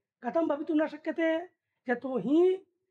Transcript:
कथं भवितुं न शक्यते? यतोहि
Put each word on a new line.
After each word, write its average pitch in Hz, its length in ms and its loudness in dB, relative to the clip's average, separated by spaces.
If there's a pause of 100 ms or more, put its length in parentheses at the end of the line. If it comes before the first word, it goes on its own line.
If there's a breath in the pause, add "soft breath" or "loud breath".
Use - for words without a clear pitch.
(220)
कथं 320 240 0
भवितुं 302 300 -2
न 311 100 2
शक्यते? 320 640 -2 (400)
यतोहि 262 800 2 (240)